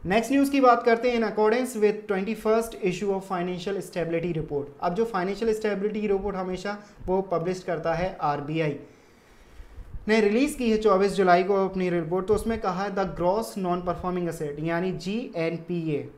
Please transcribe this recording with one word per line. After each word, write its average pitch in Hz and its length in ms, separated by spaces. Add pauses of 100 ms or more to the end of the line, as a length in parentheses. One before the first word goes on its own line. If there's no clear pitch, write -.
नेक्स्ट 220 260
न्यूज़ 277 200
की 277 100
बात 240 220
करते 233 280
हैं। 233 80
In 220 60
accordance 214 580
with 208 120 (160)
twenty-first 220 640 (100)
issue 202 280
of 190 80 (100)
Financial 180 500
Stability 170 520
Report। 147 300 (180)
अब 175 120
जो 226 120
फाइनेंशियल 202 480
स्टेबिलिटी 208 540
रिपोर्ट 196 280
हमेशा 185 420 (280)
वो 190 160
पब्लिश 180 420
करता 160 300
है 185 280
आरबीआई, 147 580 (1300)
ने 214 140
रिलीज 233 340
की 233 160
है 214 60
चौबीस 196 340
जुलाई 185 320
को 196 220
अपनी 185 240
रिपोर्ट, 175 380
तो 208 80
उसमें 226 260
कहा 185 220
है 202 120
the 196 100
gross 180 520
non-performing 180 720
asset 151 300
यानी 170 320
जीएनपीए। 170 1300